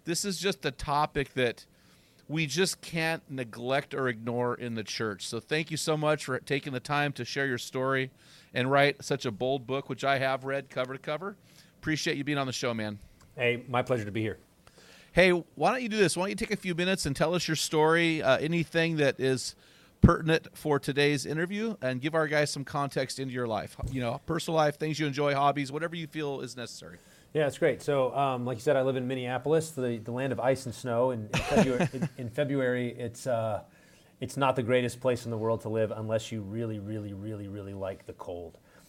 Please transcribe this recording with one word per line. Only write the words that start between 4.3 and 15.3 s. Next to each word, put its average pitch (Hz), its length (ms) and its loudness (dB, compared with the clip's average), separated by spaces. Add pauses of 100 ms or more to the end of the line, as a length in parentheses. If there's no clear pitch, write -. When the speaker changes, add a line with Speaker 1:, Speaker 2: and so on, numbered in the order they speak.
Speaker 1:
in 120 200 -6
the 110 100 -6
church. 107 420 -6
So 113 140 -6
thank 160 300 -4
you 147 80 -4
so 156 180 0
much 151 300 0
for 127 140 -2
taking 139 340 -2
the 123 60 -4
time 143 340 0
to 123 100 -6
share 139 220 -2
your 127 100 0
story 131 540 -2 (420)
and 127 180 0
write 139 320 4
such - 220 -2
a 123 60 0
bold 123 360 -2
book, 135 220 -4
which 131 160 -6
I 139 140 4
have 131 260 0
read 139 240 -4
cover 131 240 -4
to 135 60 -10
cover. 170 380 -8 (420)
Appreciate 156 400 0
you 135 60 -4
being 143 120 0
on 139 100 0
the 127 60 -4
show, 120 220 -2
man. 107 240 -4 (360)
Speaker 2:
Hey, 120 320 0
my 123 140 2
pleasure 127 240 0
to 101 80 -6
be 110 80 -2
here. 107 160 -2 (760)
Speaker 1:
Hey, 180 180 6